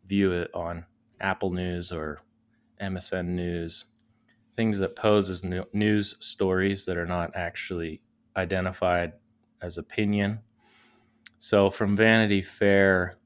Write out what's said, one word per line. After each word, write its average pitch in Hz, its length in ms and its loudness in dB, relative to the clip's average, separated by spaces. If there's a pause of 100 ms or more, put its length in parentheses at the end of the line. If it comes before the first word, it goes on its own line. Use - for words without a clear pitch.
view 98 280 2
it 87 200 -4
on 85 320 -8 (360)
Apple 98 300 -2
News 90 400 -4
or 76 280 -8 (600)
M 98 180 -6
S - 160 -6
N 90 220 -4
News, 87 500 -4 (720)
things 110 220 0
that 95 180 -2
pose 104 320 4
as 90 140 -6
new-, 90 300 -4
news 104 460 2
stories 95 680 0
that 90 120 -4
are 87 80 -4
not 85 300 -4
actually 82 680 -8 (340)
identified 90 760 0 (480)
as 87 160 -8
opinion. 104 600 -2 (1000)
So 98 300 4
from 101 260 0
Vanity 110 460 4
Fair 98 840 4